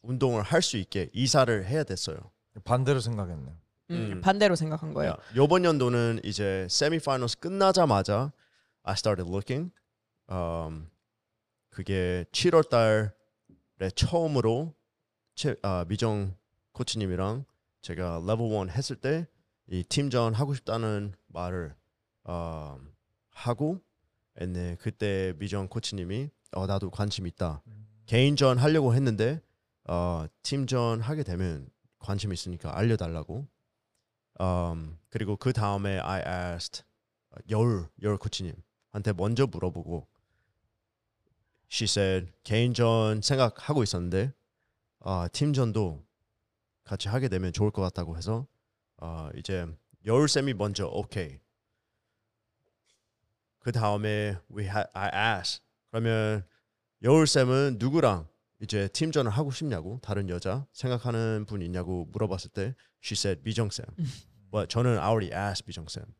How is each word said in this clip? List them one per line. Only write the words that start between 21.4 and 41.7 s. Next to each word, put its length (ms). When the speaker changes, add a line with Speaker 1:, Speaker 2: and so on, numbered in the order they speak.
Speaker 1:
어, 520
하고, 500
and 120
then 240
그때 600
미정 300
코치님이, 640
"어, 140
나도 220
관심 380
있다." 400
Speaker 2:
음. 200
Speaker 1:
개인전 500
하려고 380
했는데, 440
어, 400
팀전 600
하게 220
되면 460
관심 340
있으니까 440
알려달라고. 680
Um, 560
그리고 280
그 160
다음에 460
I 240
asked, 300
어, 60
여울, 380
여울 160
코치님한테 960
먼저 300
물어보고, 600